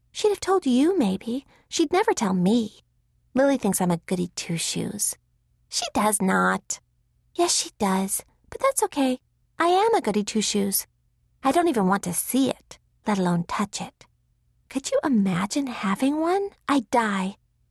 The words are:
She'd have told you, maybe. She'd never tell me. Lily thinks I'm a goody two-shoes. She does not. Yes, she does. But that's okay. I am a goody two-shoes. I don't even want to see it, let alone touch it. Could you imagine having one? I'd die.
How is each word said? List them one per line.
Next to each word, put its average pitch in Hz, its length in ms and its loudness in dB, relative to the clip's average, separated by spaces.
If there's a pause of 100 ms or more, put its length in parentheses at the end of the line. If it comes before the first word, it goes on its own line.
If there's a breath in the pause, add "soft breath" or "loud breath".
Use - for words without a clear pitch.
(100)
She'd - 180 -2
have 403 120 0
told 370 260 0
you, 285 320 2
maybe. 226 480 -2 (220 soft breath)
She'd - 240 0
never 403 200 2
tell 190 220 0
me. 208 460 2 (540)
Lily 277 220 4
thinks 202 240 -2
I'm 180 100 2
a 170 160 0
goody 180 300 -2
two-shoes. 170 800 -6 (520)
She - 160 -6 (100)
does 214 260 0
not. 185 600 0 (540)
Yes, 349 200 2
she - 240 -2
does. 190 460 0 (260)
But - 100 -14
that's 539 240 0
okay. 262 340 0 (400)
I 330 100 2
am 403 260 4
a 370 80 2
goody 208 220 0
two-shoes. 202 640 -2 (560)
I 269 100 2
don't 339 160 2
even 220 180 2
want 180 160 2
to 180 100 -6
see - 380 0
it, - 280 -12 (280)
let 208 120 0
alone 175 260 0
touch - 360 -6
it. - 240 -14 (640)
Could - 220 -6
you 523 120 2
imagine 208 640 0
having 254 520 -2
one? 381 300 0 (180)
I'd 277 220 2
die. 202 460 0 (340)